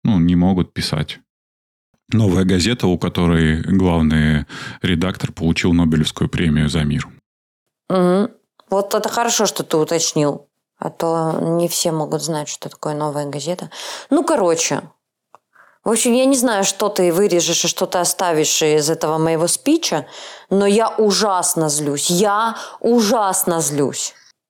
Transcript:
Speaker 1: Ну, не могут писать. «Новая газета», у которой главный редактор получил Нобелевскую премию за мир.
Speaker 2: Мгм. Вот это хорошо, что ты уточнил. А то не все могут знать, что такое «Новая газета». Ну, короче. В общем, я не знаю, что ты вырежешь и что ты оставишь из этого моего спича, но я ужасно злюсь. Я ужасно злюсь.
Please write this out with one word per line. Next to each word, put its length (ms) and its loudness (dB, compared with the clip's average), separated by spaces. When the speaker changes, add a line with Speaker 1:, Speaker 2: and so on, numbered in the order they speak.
Speaker 1:
Ну, 160 2
не 160 4
могут 400 2
писать. 460 -6
«Новая 320 4
газета», 440 0
у 100 2
которой 640 2
главный 840 2
редактор 480 -2
получил 420 0
Нобелевскую 560 2
премию 400 0
за 140 0
мир. 240 -2
Speaker 2:
Мгм. 420 2
Вот 280 0
это 120 -2
хорошо, 380 0
что 160 -4
ты 140 -2
уточнил. 720 0
А 120 -8
то 500 -2
не 280 0
все 240 -2
могут 300 -4
знать, 260 -6
что 200 -12
такое 280 -8
«Новая 300 -4
газета». 440 -8
Ну, 140 2
короче. 580 0
В 60 -2
общем, 220 2
я 140 4
не 100 4
знаю, 280 0
что 260 -2
ты 220 2
вырежешь 520 2
и 40 0
что 180 -4
ты 120 -2
оставишь 640 0
из 280 2
этого 260 -2
моего 300 0
спича, 600 -2
но 160 2
я 240 2
ужасно 800 0
злюсь. 400 -4
Я 460 2
ужасно 800 2
злюсь. 520 -4